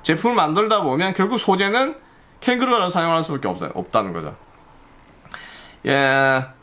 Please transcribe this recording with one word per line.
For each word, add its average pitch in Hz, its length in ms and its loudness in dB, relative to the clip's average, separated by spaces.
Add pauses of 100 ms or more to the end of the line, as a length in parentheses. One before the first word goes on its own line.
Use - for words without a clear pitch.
제품을 196 320 0
만들다 202 480 2
보면 165 320 0
결국 208 240 0
소재는 208 560 0 (460)
캥거루를 240 500 2
사용할 165 320 0
수밖에 147 240 -6
없어요, 87 280 -4
없다는 95 380 -2
거죠. 76 240 -8 (1500)
예. 135 580 2 (180)